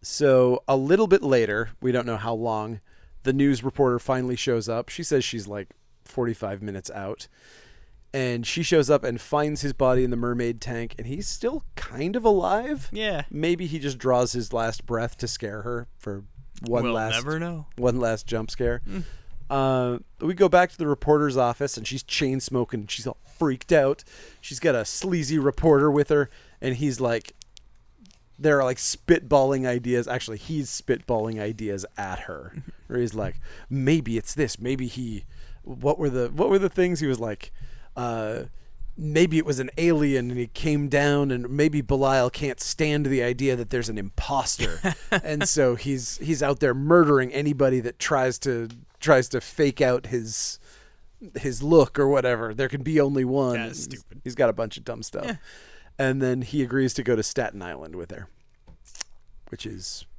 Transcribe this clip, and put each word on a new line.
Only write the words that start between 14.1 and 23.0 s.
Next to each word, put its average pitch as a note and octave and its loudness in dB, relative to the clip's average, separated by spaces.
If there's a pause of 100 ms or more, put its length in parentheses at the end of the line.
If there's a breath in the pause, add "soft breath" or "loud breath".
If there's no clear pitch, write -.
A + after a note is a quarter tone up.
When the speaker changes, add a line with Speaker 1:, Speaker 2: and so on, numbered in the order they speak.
Speaker 1:
his A#2 -4
last A2+ -2
breath A#2 -4
to B2 -6
scare G#2 -8
her A#2+ -6 (100)
for G2+ -10 (400)
one A#2 0
Speaker 2:
We'll A#2 0
Speaker 1:
last A2 0
Speaker 2:
never C#3 -2
know. E3+ -8 (100)
Speaker 1:
one B2 2
last A2+ -2
jump A2 -4
scare. A#2+ -2
Speaker 2:
Mm. D#3+ -4 (460 loud breath)
Speaker 1:
Uh, C3 2 (200)
we E3 -2
go F#3 6
back F3+ 6
to - -20
the D#3+ -2
reporter's D3 4
office, B2+ 0
and A2 -8
she's C3 -6
chain C3 0
smoking. A#2+ -4
She's - -8